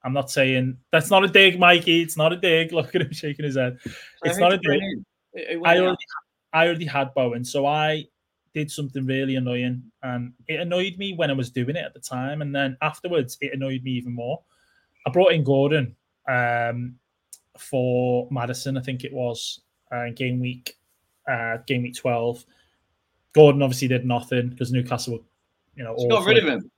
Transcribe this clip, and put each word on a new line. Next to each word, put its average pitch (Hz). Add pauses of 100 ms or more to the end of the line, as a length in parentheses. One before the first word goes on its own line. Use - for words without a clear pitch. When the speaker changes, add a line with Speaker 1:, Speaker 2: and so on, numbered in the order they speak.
Speaker 1:
I'm 131
not 139
saying, 131 (140)
that's 160
not 196
a -
dig, 190
Mikey. 175
It's 160
not 156
a 180
dig. 165
<laughs> -
Look 160
at 170
him 135
shaking 151
his 135
head. 127
Speaker 2:
So - (320)
Speaker 1:
It's 170
Speaker 2:
who -
Speaker 1:
not 175
Speaker 2:
did 190
Speaker 1:
a 160
Speaker 2:
you 151
bring 143
Speaker 1:
dig. 190
Speaker 2:
in? - (420)
Who, -
who 170
went 165
Speaker 1:
I 175
Speaker 2:
out? 185
Speaker 1:
already, 180 (560)
I 160
already 170
had 135
Bowen, 123
so 139
I 151 (480)
did 151
something 135
really 131
annoying, 123 (200)
and 123 (140)
it 156
annoyed 180
me 196
when 160
I 139
was 131
doing 131
it 165
at -
the -
time, 135
and 139
then 135
afterwards, 151
it 139
annoyed 135
me 131
even 123
more. 120 (640)
I -
brought 175
in 156
Gordon, 139 (340)
um, 120 (600)
for 123
Maddison, 127
I 127
think 127
it 131
was, 123 (300)
uh, 120
game 127
week, 123 (520)
uh, 117 (100)
game 127
week 123
twelve. 120 (880)
Gordon 143
obviously 127
did 123
nothing 123
'cause 123
Newcastle 123
were, 113 (520)
you 135
know, 113
Speaker 2:
You -
got 208
rid 220
of 196
Speaker 1:
awful. 131
Speaker 2:
him? -